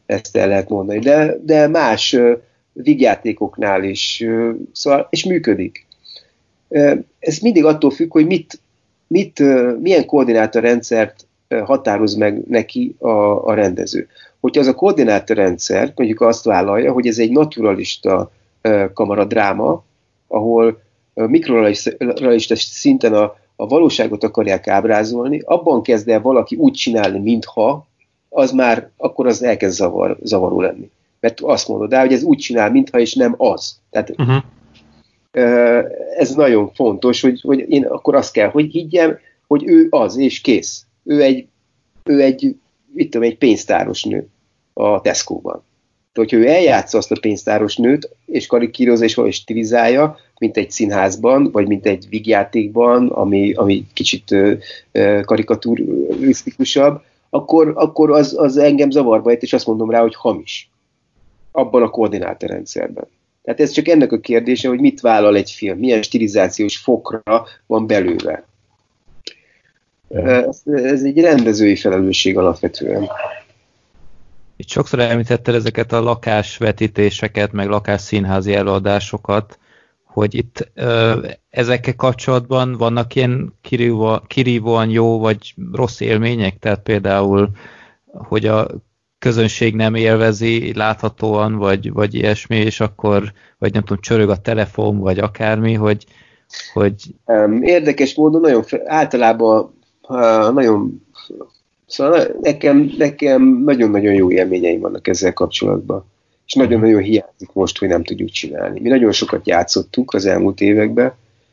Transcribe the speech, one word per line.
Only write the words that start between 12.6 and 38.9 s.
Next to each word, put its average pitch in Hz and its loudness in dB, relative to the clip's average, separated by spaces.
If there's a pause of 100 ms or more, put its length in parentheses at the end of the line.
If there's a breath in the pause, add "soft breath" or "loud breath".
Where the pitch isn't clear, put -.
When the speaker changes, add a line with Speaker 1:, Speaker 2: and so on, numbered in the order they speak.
Speaker 1:
a, - -2 (380)
a 110 0
rendező. 98 -2 (320 soft breath)
Hogyha 135 0
az 127 2
a 131 0
koordinátorrendszer, 107 0
mondjuk, 110 -2
azt 117 2
vállalja, 101 0
hogy 123 0
ez 113 -2
egy 113 2
naturalista, 104 -2 (300)
ö, 104 2
kamaradráma, 104 0 (440)
ahol, 113 0 (320)
ö, 113 -4
mikrorealista 117 0
szinten 127 0
a, 104 0 (200 loud breath)
a 104 -8
valóságot 120 0
akarják 101 -2
ábrázolni, 110 -2
abban 165 0
kezd 113 0
el 113 2
valaki 131 0
úgy 135 2
csinálni, 101 -2
mintha, 117 -2 (420)
az 135 0
már, 120 0
akkor 127 -2
az 120 0
elkezd 101 0
zavar-, 92 -2
zavaró 92 0
lenni. - -4 (300)
Mert 113 -4
azt 143 -2
mondod 107 -4
rá, 131 2
hogy 131 4
ez 131 0
úgy 277 2
csinál, 113 0
mintha, 135 2
és 117 0
nem 123 0
az. - -2 (100)
Tehát, - -6
Speaker 2:
Mhm. 127 0 (960)
Speaker 1:
ö, 120 4 (360)
ez 131 0
nagyon 117 4
fontos, 120 0
hogy, 123 0
hogy 135 -2
én 139 2
akkor - -2
azt - 0
kell, - 2
hogy 151 0
higgyem, 165 0 (300 soft breath)